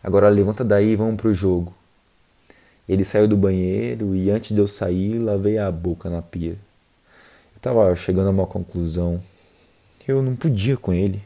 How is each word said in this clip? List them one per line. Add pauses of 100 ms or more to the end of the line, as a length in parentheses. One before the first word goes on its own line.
Agora
levanta
daí
e
vamos
pro
jogo." (1160)
Ele
saiu
do
banheiro
e
antes
de
eu
sair,
lavei
a
boca
na
pia. (960)
Eu
tava
chegando
a
uma
conclusão. (840)
Eu
não
podia
com
ele.